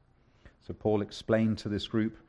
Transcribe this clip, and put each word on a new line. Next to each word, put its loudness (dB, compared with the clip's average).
So -12
Paul 0
explained 0
to -8
this -4
group, 0